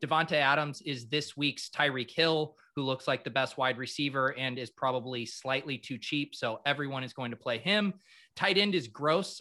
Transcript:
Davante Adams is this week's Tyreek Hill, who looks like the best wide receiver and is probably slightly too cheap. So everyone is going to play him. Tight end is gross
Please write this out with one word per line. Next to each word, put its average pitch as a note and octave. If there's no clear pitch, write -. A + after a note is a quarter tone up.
Davante D#3+
Adams D3
is A#2+
this D3
week's C#3+
Tyreek C3
Hill, D#3+
who C#3+
looks C3
like C3
the C#3
best C3
wide B2+
receiver C3+
and C3
is A#2+
probably B2+
slightly C3+
too A#2+
cheap. D3
So A2+
everyone C#3
is B2
going B2
to A#2
play A#2
him. G3
Tight F#3+
end G3+
is C3+
gross D3+